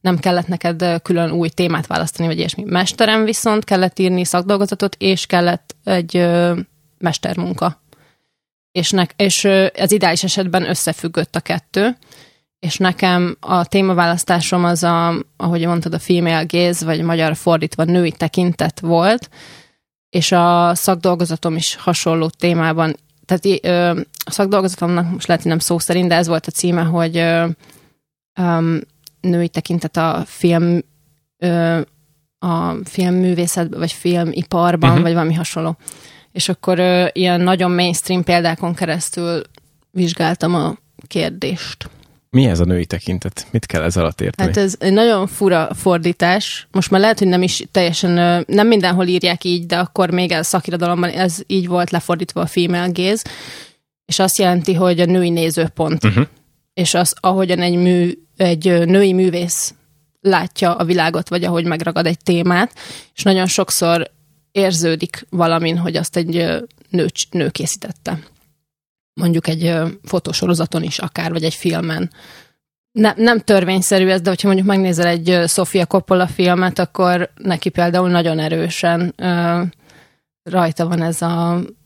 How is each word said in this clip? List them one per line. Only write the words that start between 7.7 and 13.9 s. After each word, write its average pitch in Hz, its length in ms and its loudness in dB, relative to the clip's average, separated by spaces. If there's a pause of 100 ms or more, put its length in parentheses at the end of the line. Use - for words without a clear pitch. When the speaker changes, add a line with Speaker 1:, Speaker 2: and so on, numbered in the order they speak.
Speaker 1:
És 175 180 -2
nek-, 185 260 0
és, 196 280 0
ö, 190 220 4 (120)
az 185 140 2
ideális 180 320 2
esetben 180 440 -2
összefüggött 165 680 -4
a 165 40 -2
kettő, 196 560 -2 (640)
és 165 180 -6
nekem 180 640 0
a 180 260 0
témaválasztásom 175 960 0